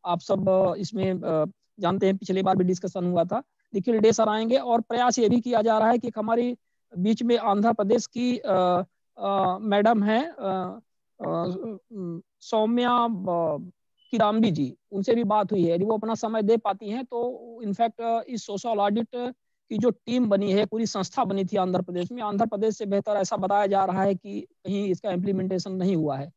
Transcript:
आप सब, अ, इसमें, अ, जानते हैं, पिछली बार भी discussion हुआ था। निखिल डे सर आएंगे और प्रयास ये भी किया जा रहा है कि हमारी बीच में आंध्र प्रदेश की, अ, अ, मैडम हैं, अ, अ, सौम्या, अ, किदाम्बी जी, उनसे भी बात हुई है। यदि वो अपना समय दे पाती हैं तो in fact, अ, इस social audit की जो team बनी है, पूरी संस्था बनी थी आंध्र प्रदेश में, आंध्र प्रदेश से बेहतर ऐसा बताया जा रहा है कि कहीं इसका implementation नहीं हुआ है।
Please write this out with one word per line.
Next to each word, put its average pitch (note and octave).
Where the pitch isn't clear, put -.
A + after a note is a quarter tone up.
आप F3
सब, F#3+
अ, F#3
इसमें, F#3+
अ, D#3+
जानते F#3+
हैं, F#3+
पिछली F#3+
बार F#3+
भी F#3
discussion F3+
हुआ F3
था। A3
निखिल A3
डे A3
सर A3
आएंगे A3+
और A#3+
प्रयास B3
ये A3
भी A#3+
किया A#3
जा G#3+
रहा A3
है A#3+
कि A#3
हमारी A#3
बीच G#3+
में A#3
आंध्र G#3+
प्रदेश G#3+
की, B3
अ, F3+
अ, G3
मैडम G#3+
हैं, A3
अ, F#3+
अ, E3+
सौम्या, A#3
अ, F3
किदाम्बी A3
जी, C#3+
उनसे G3+
भी A#3
बात G#3
हुई F#3
है। E3+
यदि F3
वो A3
अपना A3
समय A3
दे A3
पाती G3+
हैं B3
तो A#3+
in G3+
fact, A#3
अ, A3+
इस A#3+
social G3+
audit G#3
की B3
जो A#3+
team B3
बनी G3+
है, G#3
पूरी A3+
संस्था G#3
बनी G3
थी F#3+
आंध्र F#3
प्रदेश F3+
में, B3
आंध्र G#3
प्रदेश A3
से G#3+
बेहतर G3+
ऐसा G3+
बताया G3+
जा G3
रहा F#3
है G3
कि G3+
कहीं G3
इसका F#3
implementation F#3
नहीं F#3
हुआ D3
है। C#3+